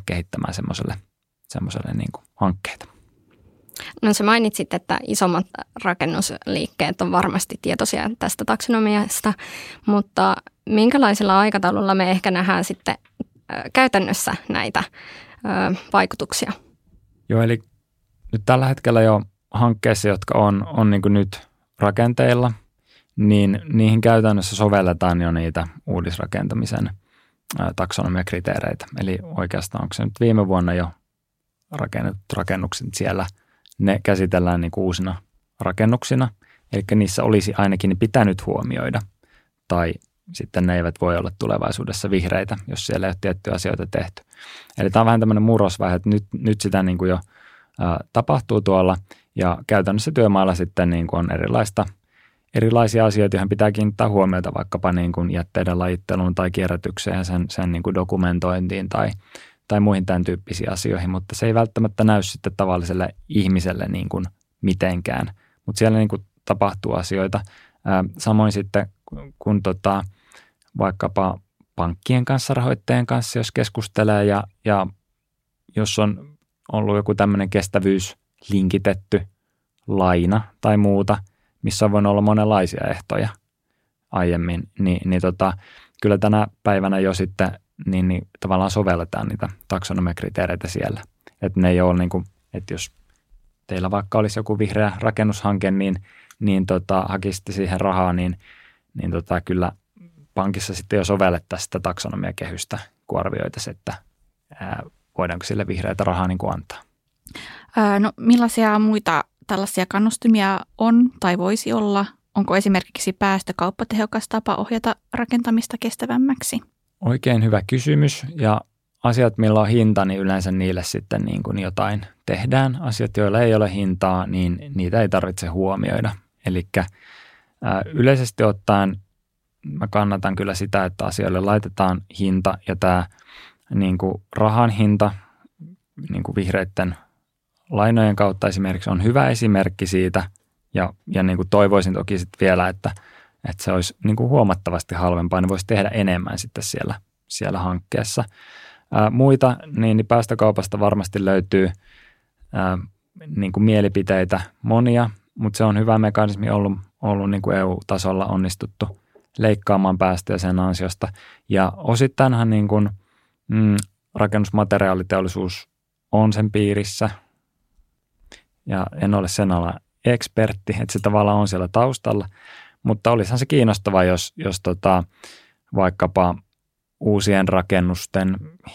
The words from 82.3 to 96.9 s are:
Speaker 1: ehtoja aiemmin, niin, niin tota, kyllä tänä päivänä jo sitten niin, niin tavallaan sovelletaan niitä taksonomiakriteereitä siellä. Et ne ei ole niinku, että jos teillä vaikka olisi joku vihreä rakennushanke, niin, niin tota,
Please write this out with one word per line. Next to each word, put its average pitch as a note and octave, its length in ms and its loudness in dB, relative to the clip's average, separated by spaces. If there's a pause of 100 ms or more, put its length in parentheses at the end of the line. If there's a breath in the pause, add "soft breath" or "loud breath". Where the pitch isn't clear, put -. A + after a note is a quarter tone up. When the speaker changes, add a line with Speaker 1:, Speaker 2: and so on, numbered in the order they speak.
Speaker 1:
ehtoja - 420 -4 (800)
aiemmin, F2 580 -2 (100)
niin, F2+ 300 0
niin F2+ 120 2
tota, F#2 320 0 (480 soft breath)
kyllä G#2 160 4
tänä G#2 300 2 (160)
päivänä G2 360 0
jo F#2+ 140 2
sitten F#2 460 -4 (260)
niin, F#2 220 0
niin F2+ 200 -2 (120)
tavallaan F#2+ 320 0
sovelletaan F#2 560 -2
niitä G#2 220 -6 (180)
taksonomiakriteereitä F2+ 1000 -4
siellä. G2+ 340 -6 (400)
Et F#2+ 140 -4
ne F2+ 140 4
ei F2+ 120 4
ole F2+ 160 4
niinku, F2+ 260 -2 (300)
että F#2+ 200 -12
jos - 180 -10 (760)
teillä F#2 240 -4
vaikka G2+ 260 -2
olisi G#2+ 220 0
joku G#2+ 200 -4
vihreä G#2 400 0
rakennushanke, G2+ 720 0
niin, G2 240 0 (440 soft breath)
niin F#2+ 260 2
tota, F#2 440 0